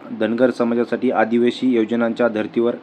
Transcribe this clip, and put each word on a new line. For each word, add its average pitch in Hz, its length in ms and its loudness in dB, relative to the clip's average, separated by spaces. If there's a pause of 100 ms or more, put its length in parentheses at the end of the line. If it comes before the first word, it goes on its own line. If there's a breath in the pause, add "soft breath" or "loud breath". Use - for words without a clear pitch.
(200)
धनगर 117 300 2
समाजासाठी 117 600 0
आदिवासी 120 640 2
योजनांच्या 117 540 0
धर्तीवर 117 540 -2